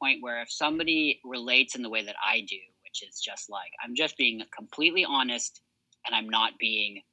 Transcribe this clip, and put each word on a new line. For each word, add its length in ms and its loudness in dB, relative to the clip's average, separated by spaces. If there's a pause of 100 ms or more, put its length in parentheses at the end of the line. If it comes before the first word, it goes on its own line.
point 220 2
where 180 -4
if 120 -6
somebody 720 2
relates 500 2
in 80 -4
the 80 -4
way 140 -2
that 100 -10 (100)
I 180 2
do, 160 -10 (260)
which 180 -10
is 180 -14
just, 300 -8
like, 220 -8 (100)
I'm 140 -6
just 200 0
being 240 2 (160)
completely 480 2
honest 580 -2 (440)
and 80 -2
I'm 140 0
not 320 2
being 420 0 (100)